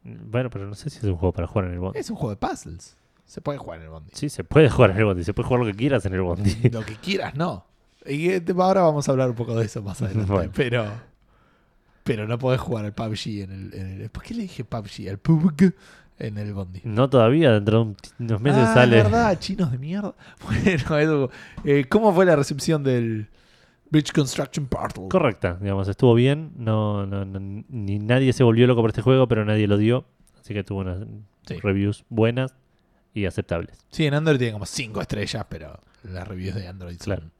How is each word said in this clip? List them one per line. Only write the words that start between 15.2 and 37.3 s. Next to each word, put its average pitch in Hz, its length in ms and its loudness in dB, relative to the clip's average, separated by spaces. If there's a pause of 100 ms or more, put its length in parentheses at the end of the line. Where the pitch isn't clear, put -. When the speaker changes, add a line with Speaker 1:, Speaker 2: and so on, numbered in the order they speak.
Speaker 2:
G 180 160 6 (460)
en 107 200 -8
el 104 140 -6
Bondi. 95 320 -8
Speaker 1:
No 117 240 0
todavía, 131 440 6
dentro 104 260 4
de 117 60 4
un, 104 120 -6 (220)
unos 113 240 -2
meses 135 200 4
Speaker 2:
Ah, 226 120 4
Speaker 1:
sale. 123 240 8
Speaker 2:
es 107 60 6
verdad, 202 360 2
chinos 180 320 -2
de 123 60 -4
mierda. 185 360 -6 (140)
<laughs> - 180 -20
Bueno, 147 520 0
Edu, 151 320 2 (340)
eh, 143 240 2
¿cómo 214 260 4
fue 185 120 6
la 165 100 6
recepción 143 480 -2
del 113 440 0 (640)
Bridge 156 220 2
Construction 143 540 -2
Portal? 95 420 -8
Speaker 1:
Correcta, 104 540 0
digamos, 98 260 -2
estuvo 117 260 4
bien. 143 420 2
No, 107 500 -2
no, 98 180 -6
no, 95 160 -10 (300)
ni 104 300 -4
nadie 123 340 2
se 131 100 4
volvió 117 220 6
loco 120 160 2
por 110 80 2
este 110 100 -6
juego, 131 280 4
pero 110 180 0
nadie 107 200 2
lo 101 120 4
dio. 117 260 2 (340)
Así - 140 -16
que 104 100 -6
tuvo 98 180 -8
unas 92 180 -6 (480)
Speaker 2:
Sí. - 160 -12
Speaker 1:
reviews 101 480 0
buenas 120 440 0 (600)
y 104 120 -4
aceptables. 87 520 -6 (120)
Speaker 2:
Sí, 165 160 -4
en 143 80 0
Android 151 240 2
tiene 120 140 0
como 104 140 -10
cinco 107 340 -8
estrellas, 104 480 -6
pero 76 300 -14 (240)
las 90 260 -12
reviews 92 280 -8
de 95 120 -8
Android 90 280 -14
son - 80 -18
Speaker 1:
Claro. 92 180 -4 (180)